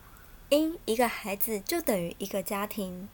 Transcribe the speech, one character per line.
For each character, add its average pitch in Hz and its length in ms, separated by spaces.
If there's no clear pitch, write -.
因 320 340
一 220 140
个 240 100
孩 285 260
子 208 280
就 339 180
等 247 180
于 170 220
一 202 60
个 196 180
家 208 240
庭， 185 460